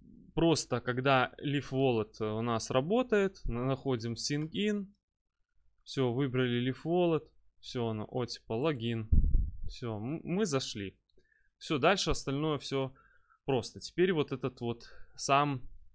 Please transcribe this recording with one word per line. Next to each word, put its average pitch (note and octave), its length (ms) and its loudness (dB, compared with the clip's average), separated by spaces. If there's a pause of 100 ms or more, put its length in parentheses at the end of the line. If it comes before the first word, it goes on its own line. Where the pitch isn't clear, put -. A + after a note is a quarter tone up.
(340)
просто, D3+ 460 2
когда B2+ 520 2 (120)
Leaf C#3 280 -2
Wallet B2+ 500 0 (160)
у A2+ 40 -2
нас A#2 280 -2
работает, G3 760 2
на-, A#2+ 200 -2
находим B2+ 480 -2
Sync D3+ 380 -4
In. G3+ 340 -2 (1000)
Всё, B2+ 280 -2
выбрали B2 480 0 (100)
Leaf - 140 -8
Wallet. E3+ 400 2 (360)
Всё, A#2+ 280 -4
оно, G#2+ 220 -4
о, B2 160 -4
типа, - 280 -8
логин. A#2 540 -2 (600)
Всё, A2+ 300 -6
м-, B2+ 260 -6
мы G3 220 0
зашли. B2+ 500 -4 (640)
Всё, D#3 200 -4
дальше E3+ 320 4
остальное C#3+ 480 -2
всё C3+ 360 -4 (520)
просто. A#2+ 340 -2
Теперь F#3 320 2
вот D3 200 0
этот C3 280 -6
вот A#2 300 -6 (260)
сам, C#3 460 2 (320)